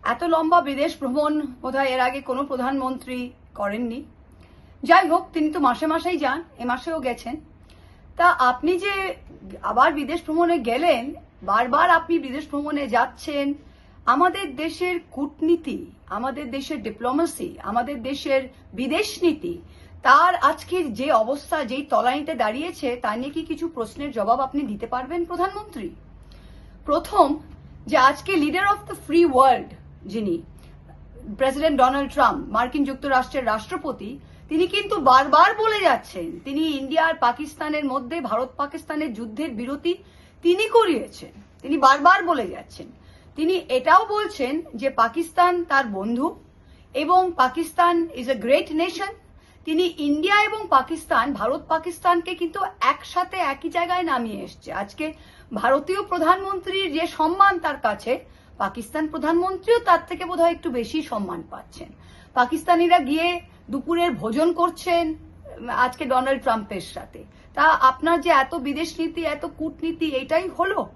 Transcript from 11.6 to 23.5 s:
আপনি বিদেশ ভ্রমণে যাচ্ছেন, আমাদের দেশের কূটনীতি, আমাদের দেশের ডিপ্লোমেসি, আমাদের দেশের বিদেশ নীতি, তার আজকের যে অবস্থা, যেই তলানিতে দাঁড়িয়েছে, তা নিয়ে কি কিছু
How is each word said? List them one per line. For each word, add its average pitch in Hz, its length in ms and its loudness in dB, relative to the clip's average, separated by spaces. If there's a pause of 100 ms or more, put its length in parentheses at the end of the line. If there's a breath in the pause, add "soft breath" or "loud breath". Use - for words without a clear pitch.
আপনি 330 280 4
বিদেশ 269 320 -6
ভ্রমণে 294 380 -4
যাচ্ছেন, 269 580 -2 (600 soft breath)
আমাদের 320 500 2
দেশের 330 400 -4 (140)
কূটনীতি, 294 680 -2 (280)
আমাদের 247 440 -6
দেশের 277 320 -8
ডিপ্লোমেসি, 240 800 -4
আমাদের 240 400 -4
দেশের 269 400 -2 (300 soft breath)
বিদেশ 285 360 -2 (140)
নীতি, 311 320 0 (480 soft breath)
তার 311 320 6 (160)
আজকের 320 440 -4
যে 269 180 -4
অবস্থা, 269 520 0
যেই 262 180 -6
তলানিতে 285 520 -2
দাঁড়িয়েছে, 247 600 -4
তা 226 200 -4
নিয়ে 269 160 -8
কি 320 100 -6
কিছু 320 260 -8